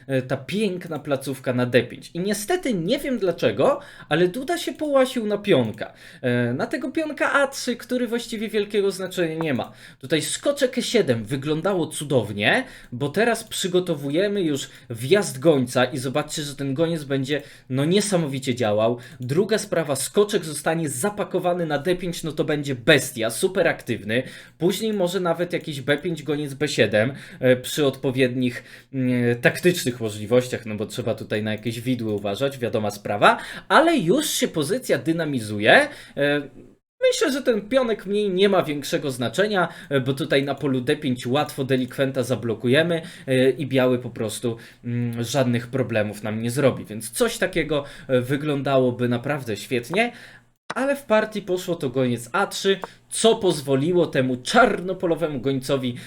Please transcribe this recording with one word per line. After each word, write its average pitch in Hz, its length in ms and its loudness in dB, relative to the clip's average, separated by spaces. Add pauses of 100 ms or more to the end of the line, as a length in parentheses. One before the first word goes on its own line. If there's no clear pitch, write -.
e, 131 140 0
ta 131 160 -4
piękna 175 640 -4
placówka 135 540 -4
na 123 120 2
D 123 180 4
pięć. - 300 -14
I 170 60 -6
niestety 214 540 0
nie 190 260 0
wiem 262 200 -4
dlaczego, 175 600 2 (300)
ale 170 180 4
Duda 262 300 -4
się 302 160 -6
połasił 262 520 0
na 208 120 0
pionka. 143 560 2 (280)
E, 123 320 0
na 165 140 -2
tego 277 240 -4
pionka 302 420 -2
A 277 140 4
trzy, 247 280 -4
który 247 320 -4
właściwie 226 420 -6
wielkiego 202 420 0
znaczenia 180 440 -2
nie 160 180 0
ma. 110 180 -2 (280)
Tutaj 147 220 0
skoczek 277 560 0
E 247 40 0
siedem 135 420 2
wyglądało 151 640 0
cudownie, 135 760 0 (280)
bo 127 180 -4
teraz 220 340 0
przygotowujemy 180 1000 0
już 151 280 -2 (200)
wjazd 131 500 0
gońca 131 460 4
i 143 120 -6
zobaczcie, 139 440 -4
że 143 140 -8
ten 139 180 -4
goniec 160 300 0
będzie, 139 380 -2 (280)
no, 135 160 2
niesamowicie 170 540 2
działał. 120 580 2 (220)
Druga 180 380 0
sprawa, 160 380 -2
skoczek 202 500 0
zostanie 160 440 -2
zapakowany 180 760 -2
na 147 120 -2
D 180 180 0
pięć, 175 280 -6
no 156 80 -6
to 151 120 -2
będzie 143 320 -2
bestia, 117 540 2
super 185 380 0
aktywny. 110 560 -2 (340)
Później 208 360 0
może 190 260 0
nawet 175 340 0
jakiś 151 280 -6
B 143 160 2
pięć, 165 260 -4
goniec 147 300 -2
B 143 140 -2
siedem, 135 460 4 (260)
e, 127 160 6
przy 139 300 -2
odpowiednich, 127 800 0 (300)
mm, 123 480 2
taktycznych 165 580 2
możliwościach, 110 680 0
no 110 100 -6
bo 104 100 -4
trzeba 107 300 -4
tutaj 107 280 -4
na 107 80 -2
jakieś 117 300 -6
widły 117 320 -2
uważać, 104 440 -2
wiadoma 107 340 -2
sprawa, 143 460 2 (300)
ale 311 300 6
już 226 320 2
się - 180 -2
pozycja 160 500 0
dynamizuje. 135 920 2 (300)
E, 143 240 2 (600)
myślę, 494 300 4
że 277 100 -2
ten 226 200 2
pionek 226 440 0
mniej 202 240 0
nie 190 200 4
ma 185 140 4
większego 147 480 -2
znaczenia, 170 560 0 (220)
e, 139 100 2
bo 131 140 0
tutaj 143 300 0
na 139 120 -2
polu 131 260 0
D 120 140 0
pięć 127 320 -4
łatwo 143 360 0
delikwenta 131 600 0
zablokujemy, 127 800 2 (260)
e, 131 220 4
i 131 180 -2
biały 127 320 4
po 123 100 -8
prostu, 113 480 -4 (280)
mm, 120 380 -2
żadnych 120 440 0
problemów 107 560 -2
nam 110 180 -4
nie 117 100 -2
zrobi, 123 340 2
więc 110 260 -10
coś 226 260 -2
takiego, 156 460 -2 (240)
e, 127 140 4
wyglądałoby 131 880 0
naprawdę 123 480 -2
świetnie, 180 540 -2 (640)
ale 269 200 0
w 277 80 -12
partii 214 380 0
poszło 180 340 -2
to 147 140 -4
goniec 120 420 0
A 190 160 2
trzy, 190 320 0 (300)
co 220 260 4
pozwoliło 160 720 2
temu 127 300 0
czarnopolowemu 170 1040 2
gońcowi 131 540 0 (120)